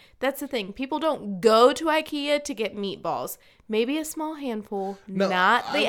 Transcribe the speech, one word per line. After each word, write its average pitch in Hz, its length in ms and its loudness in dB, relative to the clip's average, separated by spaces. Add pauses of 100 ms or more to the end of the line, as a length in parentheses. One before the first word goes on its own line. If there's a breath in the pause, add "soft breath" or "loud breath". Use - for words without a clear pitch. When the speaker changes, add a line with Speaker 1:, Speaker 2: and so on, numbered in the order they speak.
(200 soft breath)
Speaker 1:
That's 269 180 -2
the 285 80 -8
thing. 202 260 -6
People 269 280 -6
don't 208 400 -2
go 226 320 8
to 320 140 -6
ikea 294 580 0
to 285 100 -6
get 202 220 -6
meatballs. 165 600 -6 (320 soft breath)
Maybe 233 300 0
a 311 60 -4
small 311 300 -8
handful, 208 640 -8 (100)
Speaker 2:
No, 190 200 0
Speaker 1:
not 190 400 4
Speaker 2:
I - 40 -6
Speaker 1:
the 294 140 0
Speaker 2:
would - 20 2